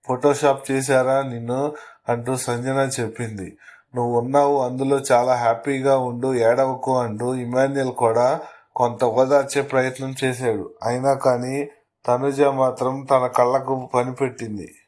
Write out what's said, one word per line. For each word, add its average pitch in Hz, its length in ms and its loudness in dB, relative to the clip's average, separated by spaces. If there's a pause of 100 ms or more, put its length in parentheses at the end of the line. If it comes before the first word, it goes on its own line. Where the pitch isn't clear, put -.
(120)
Photoshop 139 460 2 (140)
చేశారా 131 500 2
నిన్ను?" 131 540 -4 (340)
అంటూ 120 280 -2
సంజన 131 520 -2 (100)
చెప్పింది. 107 580 -8 (380)
"నువ్వు 120 240 0
ఉన్నావు 143 420 2
అందులో 135 380 0 (120)
చాలా 123 240 4
హ్యాపీగా 131 640 2
ఉండు, 127 360 -2
ఏడవకు" 131 640 2
అంటూ 120 360 -2
ఇమాన్యుయల్ 127 580 0
కూడా 120 500 2 (340)
కొంత 120 280 0
ఓదార్చే 131 580 2
ప్రయత్నం 131 600 -2
చేశాడు. 120 500 -2 (100)
అయినా 127 300 0
కానీ 131 560 0 (380)
తనుజ 135 340 0
మాత్రం 131 680 0
తన 127 160 4
కళ్ళకు 127 680 0
పనిపెట్టింది. 123 840 -4 (120)